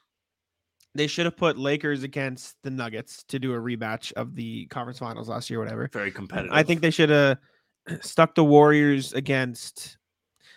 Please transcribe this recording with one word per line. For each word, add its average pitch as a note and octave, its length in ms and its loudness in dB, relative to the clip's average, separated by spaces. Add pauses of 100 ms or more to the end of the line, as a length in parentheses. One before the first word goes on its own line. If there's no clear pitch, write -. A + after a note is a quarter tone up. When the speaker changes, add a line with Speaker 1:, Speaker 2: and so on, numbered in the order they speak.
(960)
Speaker 1:
they D3 120 0
should've E3+ 300 -4
put E3+ 200 2
Lakers C#3+ 460 -2
against C3+ 600 -10
the C3+ 80 -10
Nuggets A#2 540 -10
to C#3 140 -8
do B2+ 140 -4
a A#2+ 40 -4
rematch A2+ 560 -6
of A#2+ 220 -8
the A2+ 320 -10
conference B2 320 -12
finals A2+ 300 -10
last A#2 200 -10
year, A#2 100 -8
whatever. A2+ 340 -8
Speaker 2:
Very G2+ 180 -6
competitive. F#2+ 420 -10
Speaker 1:
I D3+ 100 6
think D#3+ 180 0
they E3 80 2
shoulda D3 500 4 (480)
<clears throat> E3+ 140 -10
stuck - 320 2
the E3 100 4
Warriors D3 680 6
against, C3 840 -4 (600)